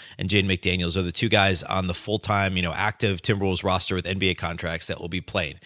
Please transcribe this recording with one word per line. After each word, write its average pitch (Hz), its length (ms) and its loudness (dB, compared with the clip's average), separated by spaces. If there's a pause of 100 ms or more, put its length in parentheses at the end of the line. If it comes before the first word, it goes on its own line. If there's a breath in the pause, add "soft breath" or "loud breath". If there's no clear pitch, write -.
(180 loud breath)
and 95 120 -2
Jaden 98 160 4
McDaniels 90 500 0
are 95 60 2
the 87 100 -2
two - 160 0
guys 98 360 4
on 95 240 -2
the 87 60 -2
full-time, 101 600 0
you 90 60 0
know, 85 120 -2
active 101 480 -2
Timberwolves 98 420 0
roster 92 320 2
with 90 100 -2
N 95 140 -2
B 92 100 2
A 90 40 2
contracts 82 540 -6
that - 140 -6
will 87 80 -8
be 90 100 -4
playing. 85 360 -4 (100)